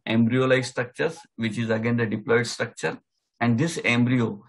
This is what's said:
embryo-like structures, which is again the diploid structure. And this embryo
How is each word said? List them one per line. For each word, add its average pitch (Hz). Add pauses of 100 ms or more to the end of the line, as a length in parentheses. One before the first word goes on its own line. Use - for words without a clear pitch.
embryo-like 127
structures, 139 (180)
which 113
is 113
again 113
the 117
diploid 113
structure. - (420)
And 117
this 165
embryo 120